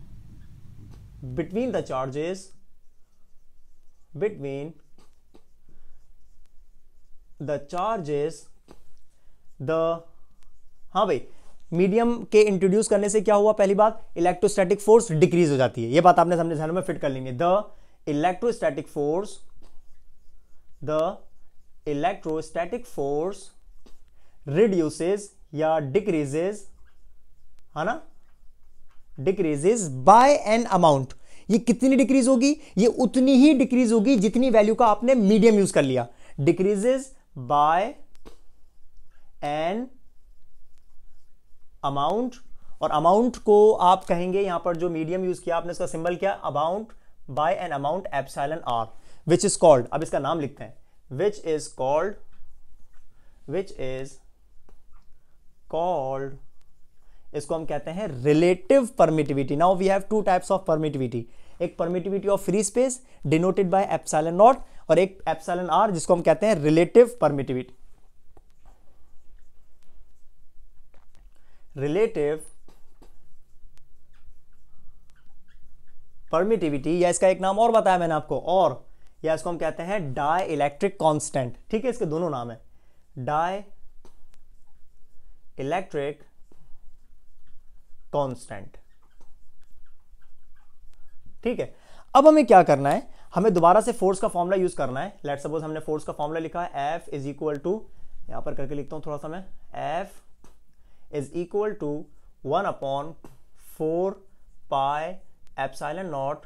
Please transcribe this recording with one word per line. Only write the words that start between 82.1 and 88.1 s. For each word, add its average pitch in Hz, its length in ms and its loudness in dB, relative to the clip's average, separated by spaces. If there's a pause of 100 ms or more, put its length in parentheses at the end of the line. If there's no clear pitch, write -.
नाम 120 220 -6
है, 113 80 -14 (3000)
dielectric 147 640 -6 (1900)